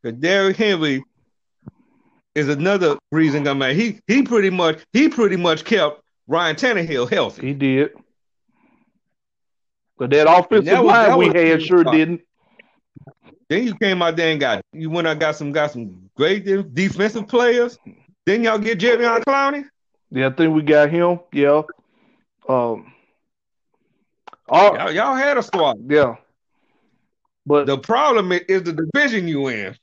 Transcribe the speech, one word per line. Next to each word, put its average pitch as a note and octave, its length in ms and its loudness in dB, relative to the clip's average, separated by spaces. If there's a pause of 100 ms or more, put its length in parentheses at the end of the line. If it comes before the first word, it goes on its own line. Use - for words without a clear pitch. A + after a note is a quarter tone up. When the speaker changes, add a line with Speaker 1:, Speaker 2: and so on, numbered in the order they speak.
Speaker 1:
'Cause A#2 100 -8
Derrick F#3+ 440 0
Henry D#3+ 460 -2 (1300)
is D3 160 -2
another D#3 480 0 (140)
reason, D3 360 0
I C#3 60 -2
mean, C3+ 220 -2
he, G#3+ 320 -4
he C4 160 2
pretty G3+ 260 0
much, E3+ 300 -2 (120)
he C#4+ 160 2
pretty G3+ 300 0
much E3+ 280 -2
kept F#3 360 -2 (240)
Ryan D#3+ 300 -2
Tannehill E3 560 -2
healthy. C3+ 360 -4
Speaker 2:
He C#3 60 -6
did. C3+ 380 0 (2000)
But B2+ 100 -6
that D3+ 180 4
offensive F3+ 320 6
Speaker 1:
And D3 80 0
that A#3+ 160 4
was, - 80 4
Speaker 2:
line A3 180 6
Speaker 1:
that - 100 4
Speaker 2:
we F3+ 80 4
Speaker 1:
was - 80 0
Speaker 2:
had E3 260 4
sure E3+ 220 4
didn't. D#3+ 380 0 (1300)
Speaker 1:
Then A3 180 -2
you G3 80 -6
came F#3+ 260 0
out E3 140 0
there E3 160 0
and D#3 80 -4
got, A2+ 320 -2
you D#3+ 180 -10
went E3 160 -4
out D#3+ 60 0
and D#3 80 -6
got D3+ 160 -2
some, D3 160 -8
got D3 200 -2
some F#2+ 440 -16
great F3+ 300 -2
de-, G3 180 -2
defensive G3 640 -4
players. A#3+ 500 0 (480)
Didn't A3+ 200 0
y'all A3 120 0
get G#3+ 220 -4
Jadeveon A#3 440 0
Clowney? C#4 420 -2 (440)
Speaker 2:
Yeah, C3 180 -2
I - 40 0
think D#3+ 240 0
we D#3 80 0
got D3 260 4
him. F3 300 0 (140)
Yeah. C#3+ 300 2 (840)
Um, A#2 460 -4 (1500)
all F3+ 280 4
Speaker 1:
Y'all, F3+ 160 -4
y'all B3 240 -2
had C4+ 220 0
a A3 60 -2
squad. C3+ 480 -2
Speaker 2:
Yeah. C#3 240 2 (1300)
But C#3+ 220 0
Speaker 1:
The C#3 100 -2
problem A3+ 540 0
i-, F3 160 -2
is F#3+ 160 0
the E3 100 -6
division F#3 540 -2
you C#3 220 -4
in. G#2 340 -8